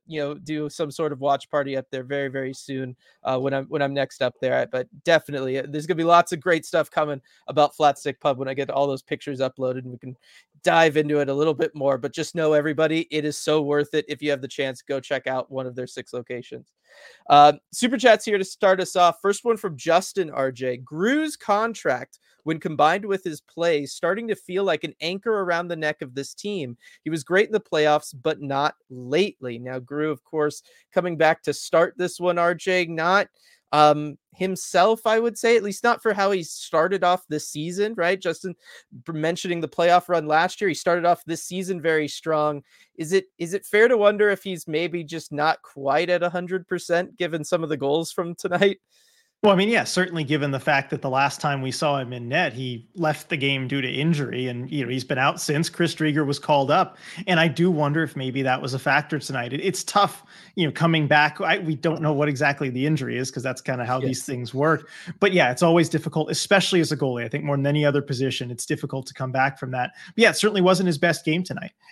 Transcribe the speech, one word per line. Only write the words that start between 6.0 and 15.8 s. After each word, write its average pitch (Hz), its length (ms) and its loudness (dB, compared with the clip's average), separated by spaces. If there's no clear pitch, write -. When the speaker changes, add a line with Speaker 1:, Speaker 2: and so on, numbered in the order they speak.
Speaker 1:
lots 170 300 6
of 147 80 -6
great 165 240 2
stuff 160 260 0
coming 147 300 -2
about 143 280 4
Flat 147 220 4
Stick 135 220 -6
Pub 139 180 0
when 131 120 -6
I 135 40 -4
get 135 160 -4
all 143 180 2
those 135 140 -4
pictures 139 380 -8
uploaded, 131 400 -2
and 127 120 -14
we 123 60 -16
can 127 200 -16
dive 165 340 4
into 151 220 2
it 135 100 0
a 139 40 0
little 151 200 2
bit 160 200 -2
more. 139 240 0
But 127 160 -6
just 160 220 -6
know, 156 160 2
everybody, 156 600 2
it 151 120 -2
is 147 140 -4
so 156 240 2
worth 147 320 0
it. 151 140 0
If 147 140 -8
you 147 100 -2
have 131 100 -2
the 139 60 -10
chance, 131 340 -6
go 139 180 -4
check 131 260 -4
out 131 260 -4
one 131 140 -6
of 123 100 -10
their 127 120 -8